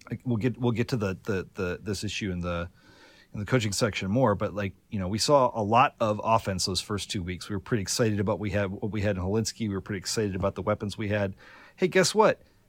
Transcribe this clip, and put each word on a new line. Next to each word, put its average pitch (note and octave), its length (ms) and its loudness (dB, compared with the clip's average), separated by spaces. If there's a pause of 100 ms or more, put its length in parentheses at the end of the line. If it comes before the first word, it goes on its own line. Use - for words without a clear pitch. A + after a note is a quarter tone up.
(240)
we'll A#2+ 120 0
get, A#2+ 240 0
we'll B2 120 2
get A2+ 160 0
to C3+ 80 0
the, G2 280 0
the, F#2+ 300 -2
the, F2 280 -4
this G2+ 220 -6
issue G#2 260 -4
in F2 100 -4
the, F2 280 -4 (680)
in A2 60 -6
the G2+ 60 -4
coaching A2 260 2
section - 380 0
more, A2+ 240 4
but, F#2 200 -2
like, G2 180 -4 (180)
you G#2+ 80 -6
know, F#2 100 -2
we G#2+ 100 -2
saw C3+ 360 4
a A2+ 80 0
lot A#2 380 6
of G#2+ 240 2
offense G#2+ 400 2
those F#2 160 -2
first G#2 300 -6
two G2 120 -4
weeks. F2 260 -8
We G#2+ 80 -4
were F#2 40 -4
pretty A2 220 -2
excited G#2+ 380 0
about G2+ 180 0
we G#2 120 -4
had, G2+ 200 0
what G2+ 220 -6
we G#2 100 -2
had G#2 140 0
in F2+ 60 -4
Hilinski. G#2+ 460 -2
We G2 60 -2
were F#2 60 -2
pretty G2+ 180 -6
excited G2+ 360 -2
about G2 200 -2
the G2 80 -6
weapons G#2 340 -2
we A2 120 -4
had. G2+ 260 0 (400)
Hey, F#3+ 140 0
guess F#3 260 2
what? G#3 260 4 (280)